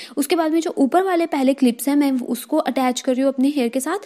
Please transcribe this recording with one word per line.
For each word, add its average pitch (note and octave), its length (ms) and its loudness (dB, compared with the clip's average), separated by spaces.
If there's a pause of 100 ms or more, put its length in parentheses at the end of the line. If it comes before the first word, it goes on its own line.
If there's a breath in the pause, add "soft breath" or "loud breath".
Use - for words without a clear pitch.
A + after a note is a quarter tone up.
(160 loud breath)
उसके D4 200 0
बाद D#4+ 160 0
में E4 80 2
जो E4 180 -4
ऊपर C#4+ 240 2
वाले F4 240 0
पहले C4+ 280 2
क्लिप्स B3 340 0
हैं C#4+ 80 2
मैं C#4+ 160 2
उसको B3 440 -4
अटैच B3+ 440 0
कर C4 120 0
रही B3 80 -2
हूँ C4+ 80 2
अपने C4 200 0
हेयर C#4 200 0
के C4 120 -4
साथ D#4+ 260 -4